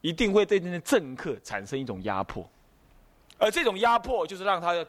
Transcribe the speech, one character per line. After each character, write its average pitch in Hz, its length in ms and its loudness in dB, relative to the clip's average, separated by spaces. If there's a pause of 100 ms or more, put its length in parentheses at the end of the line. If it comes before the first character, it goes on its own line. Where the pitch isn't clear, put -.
一 170 120 -2
定 202 200 2
会 202 140 6
对 196 140 4
那 180 100 -8
些 175 80 -6
政 160 380 0
客 131 260 -6
产 101 240 -6
生 135 100 -8
一 135 80 -4
种 104 200 -6
压 98 180 0
迫， - 260 -8 (880)
而 214 140 4
这 330 140 0
种 202 160 2
压 233 180 4
迫 233 260 -2
就 185 120 -10
是 185 80 -12
让 196 160 2
他 170 120 0 (160)